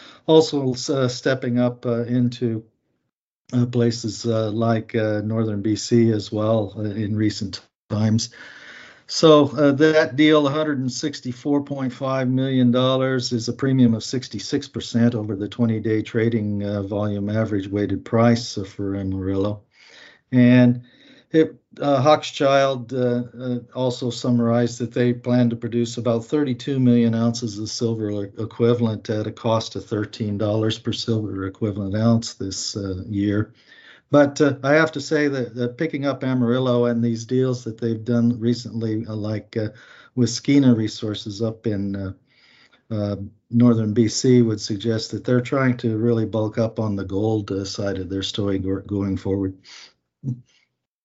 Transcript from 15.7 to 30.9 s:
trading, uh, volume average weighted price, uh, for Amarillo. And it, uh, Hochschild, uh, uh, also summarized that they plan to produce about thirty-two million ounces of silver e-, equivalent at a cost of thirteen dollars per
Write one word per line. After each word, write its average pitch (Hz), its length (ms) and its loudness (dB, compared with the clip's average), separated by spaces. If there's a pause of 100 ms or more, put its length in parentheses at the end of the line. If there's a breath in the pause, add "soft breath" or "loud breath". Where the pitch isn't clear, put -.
trading, 110 600 -2
uh, 101 220 -4
volume 101 440 -4
average 107 380 -2
weighted 98 380 -4
price, 117 520 2
uh, 101 60 -6
for 98 320 -8
Amarillo. 98 720 -4 (640 loud breath)
And 123 520 6 (500 soft breath)
it, 160 240 2 (240)
uh, 139 200 2
Hochschild, 139 920 2
uh, 123 440 -2
uh, 123 220 -6 (160)
also 127 360 -2
summarized 120 680 0
that 117 140 -6
they 123 200 2
plan 123 380 0
to 117 60 -4
produce 117 400 -4
about 117 300 -2
thirty-two 143 520 -2
million 120 340 4
ounces 113 460 -2
of 107 100 -8
silver 107 580 -4
e-, 101 120 -14
equivalent 113 720 0
at 107 160 -2
a 110 60 -8
cost 113 420 -2
of 95 100 -8
thirteen 104 540 -4
dollars 107 400 0
per - 140 -6